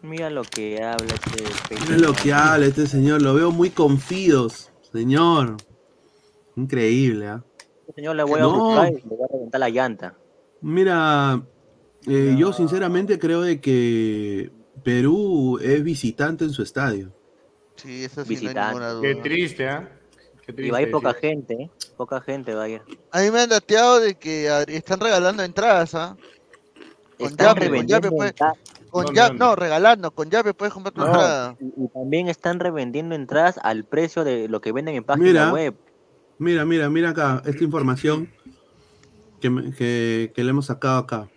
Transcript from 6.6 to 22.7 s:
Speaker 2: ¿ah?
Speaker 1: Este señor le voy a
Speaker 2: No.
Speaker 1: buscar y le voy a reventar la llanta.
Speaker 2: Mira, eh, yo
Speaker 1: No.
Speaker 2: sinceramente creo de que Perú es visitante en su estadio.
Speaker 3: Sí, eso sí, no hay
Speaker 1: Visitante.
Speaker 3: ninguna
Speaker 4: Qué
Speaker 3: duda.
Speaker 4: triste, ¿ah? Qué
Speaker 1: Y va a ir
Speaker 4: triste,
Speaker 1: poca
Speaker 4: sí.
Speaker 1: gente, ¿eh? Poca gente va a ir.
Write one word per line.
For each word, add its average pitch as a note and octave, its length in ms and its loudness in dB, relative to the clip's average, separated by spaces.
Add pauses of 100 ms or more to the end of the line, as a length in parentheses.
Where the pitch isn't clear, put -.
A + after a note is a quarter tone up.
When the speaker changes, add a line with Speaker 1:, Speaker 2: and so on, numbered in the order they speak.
Speaker 2:
¿ah? A2 160 -10 (440)
Speaker 1:
Este - 60 -20
señor D3+ 240 -6
le D3+ 60 2
voy D3 180 2
a - 20 4
Speaker 2:
No. D#3 100 4
Speaker 1:
buscar G#3+ 380 4
y D#3 40 -4
le A#2+ 200 -12
voy B2 80 -6
a C3 80 -4
reventar B2+ 300 -6
la B2 80 0
llanta. A#2 480 -4 (420)
Speaker 2:
Mira, D#3 800 2 (680)
eh, C#3 300 2
yo E3 100 4
Speaker 1:
No. G3 60 -2
Speaker 2:
sinceramente F3+ 680 0
creo E3 220 0
de E3+ 200 -2
que A2+ 920 0 (320)
Perú C#3 800 2
es C#3 220 2
visitante D3+ 600 -4
en D#3 80 -4
su C#3 100 -8
estadio. G#2 520 -4 (640)
Speaker 3:
Sí, C3 260 -14
eso C3 220 -12
sí, A2+ 80 -6
no A#2 160 -8
hay C3 60 -8
Speaker 1:
Visitante. G#2 120 -6
Speaker 3:
ninguna A#2 220 -6 (120)
Speaker 4:
Qué C#3 140 0
Speaker 3:
duda. C3+ 80 -12
Speaker 4:
triste, D3+ 460 -4
¿ah? D#3 200 -8 (560)
Qué A#2+ 120 -16
Speaker 1:
Y C3 120 -6
va A#2+ 100 -2
a - 20 2
ir A2+ 60 0
Speaker 4:
triste, A2+ 40 -4
Speaker 1:
poca C#3 220 -2
Speaker 4:
sí. - 80 -8
Speaker 1:
gente, D3+ 320 -4
¿eh? C3+ 160 -10 (260)
Poca B2+ 260 -8
gente C3 320 -10
va G#2+ 100 -6
a A2 60 -8
ir. A2 120 -12 (300)